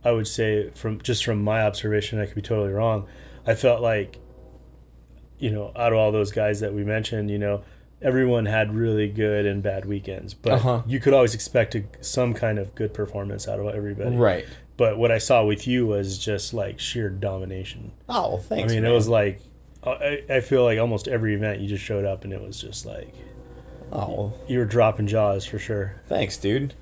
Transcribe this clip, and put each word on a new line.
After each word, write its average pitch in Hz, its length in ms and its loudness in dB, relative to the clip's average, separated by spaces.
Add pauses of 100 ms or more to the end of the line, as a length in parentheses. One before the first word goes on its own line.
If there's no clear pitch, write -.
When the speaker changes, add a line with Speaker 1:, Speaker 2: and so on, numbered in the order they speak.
Speaker 1:
I 120 80 4
would 113 160 2
say 107 440 0
from, 110 300 -6
just - 220 0
from 107 200 0
my 110 180 2
observation, 107 580 0
I 104 60 0
could - 100 -10
be 104 60 -6
totally 104 320 0
wrong. 107 340 0 (400)
I 113 80 4
felt 120 260 4
like, 107 380 0 (1200)
you 127 120 -2
know, 104 240 -4
out 117 180 2
of 110 40 4
all 110 140 6
those 104 200 2
guys 104 280 0
that 104 140 -2
we 104 100 -2
mentioned, 107 480 -2
you 104 80 -2
know, 101 240 -2 (400)
everyone 127 420 2
had 107 300 0
really 110 320 2
good 104 380 0
and 101 180 -2
bad 98 220 -2
weekends, 98 480 -6
but - 200 0
Speaker 2:
Uh-huh. 120 320 2
Speaker 1:
you 120 140 0
could 135 140 6
always 123 200 8
expect 113 400 0
a, 107 100 -2 (180)
some 123 320 0
kind 110 260 0
of 98 160 -8
good 107 180 -4
performance 101 540 -6
out 104 120 -4
of 104 140 -4
everybody. 104 420 -4
Speaker 2:
Right. 104 300 4 (300)
Speaker 1:
But 110 220 2
what 117 140 4
I 113 80 4
saw 117 260 4
with 104 220 0
you 123 200 2
was 101 300 -2
just, 101 360 -4
like, 101 260 -6
sheer 110 300 -4
domination. 95 840 -8 (180)
Speaker 2:
Oh, - 280 0
thanks, 113 340 -2
Speaker 1:
I 113 40 2
mean, 110 80 2
Speaker 2:
man. 113 80 4
Speaker 1:
it 120 40 6
was 117 120 4
like, 104 320 2 (440)
I, 143 460 -2
I 135 120 4
feel 123 220 4
like 113 160 4
almost 113 280 0
every 113 280 0
event 101 260 -2
you 101 60 -4
just 101 160 -4
showed 101 220 -2
up 95 180 -4
and 98 100 -8
it 101 80 -10
was 101 180 -12
just - 260 -10
like, - 280 -12 (800)
Speaker 2:
Oh. 104 420 -4 (140)
Speaker 1:
you 123 120 -2
were 120 60 2
dropping 107 420 4
jaws 101 380 2
for 107 140 -6
sure. 98 480 -6
Speaker 2:
Thanks, 98 300 -2
dude. 135 440 0